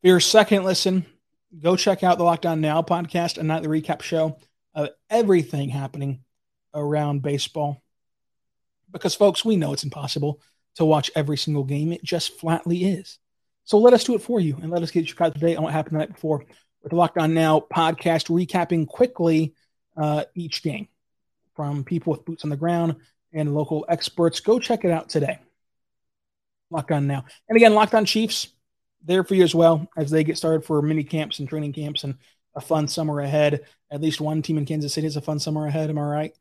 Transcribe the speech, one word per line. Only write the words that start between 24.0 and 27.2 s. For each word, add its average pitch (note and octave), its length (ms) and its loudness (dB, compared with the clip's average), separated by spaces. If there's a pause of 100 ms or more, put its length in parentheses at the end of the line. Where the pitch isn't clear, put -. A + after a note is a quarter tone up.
Go A#3 180 2
check A#3 260 -4
it F3+ 60 2
out E3 180 -4
today. C#3 300 -4 (1300)
Locked D#3+ 220 -4
On C#3+ 140 0
Now. C3+ 180 -4 (240)